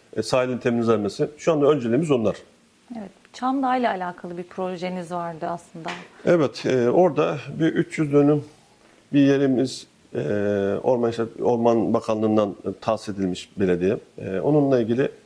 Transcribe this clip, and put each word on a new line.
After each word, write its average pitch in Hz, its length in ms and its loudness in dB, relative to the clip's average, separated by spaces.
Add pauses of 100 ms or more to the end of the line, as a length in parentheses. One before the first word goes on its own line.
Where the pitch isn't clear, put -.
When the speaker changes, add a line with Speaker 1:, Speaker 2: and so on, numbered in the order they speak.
(160)
Speaker 1:
e, 110 60 -2
sahilin 127 360 0
temizlenmesi. 113 680 0 (100)
Şu - 140 0
anda 147 140 2
önceliğimiz 139 440 2
onlar. 110 260 0 (600)
Speaker 2:
Evet, 196 120 -14 (220)
Çamdağ 262 440 -2
ile 247 120 0
alakalı 180 500 -6
bir 180 40 -8
projeniz 180 680 -6
vardı 170 360 -6
aslında. 170 440 -10 (340)
Speaker 1:
Evet, 156 420 2
e, 123 240 2
orada 170 460 2 (240)
bir 160 60 2
üç - 320 -2
yüz 147 140 -2
dönüm 147 320 4 (680)
bir 143 80 4
yerimiz, 135 640 2 (280)
e, - 60 -4 (600)
Orman 120 280 2
İşlet-, 113 320 -6
Orman 117 520 2
Bakanlığı'ndan 110 600 0 (240)
tahsis 110 280 -4
edilmiş 95 480 -4
belediye. 90 400 0 (220)
E, 95 220 -6
onunla 139 400 2
ilgili 117 280 0 (180)